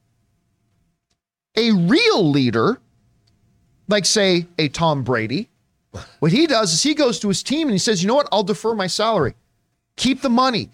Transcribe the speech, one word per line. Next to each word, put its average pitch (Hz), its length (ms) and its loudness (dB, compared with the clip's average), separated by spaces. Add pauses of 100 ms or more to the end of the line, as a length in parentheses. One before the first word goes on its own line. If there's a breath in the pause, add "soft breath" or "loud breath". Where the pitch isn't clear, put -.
(1600)
A 226 160 2
real 220 580 2
leader, 131 480 2 (1080)
like, 202 200 0
say, 180 400 2 (120)
a 156 100 0
Tom 151 340 -2
Brady, 123 480 -2 (680 loud breath)
what 160 120 2
he 302 140 4
does 220 260 0
is 160 100 -2
he 302 120 0
goes 277 240 0
to 208 100 -4
his 190 140 -2
team 302 260 -2
and 220 60 0
he 185 40 0
says, 196 240 0
"You 190 60 0
know 233 60 0
what? 285 180 0
I'll 208 100 0
defer 214 320 -4
my 196 120 -4
salary. 208 480 -2 (600)
Keep 262 260 -2
the 269 80 -2
money. 233 420 0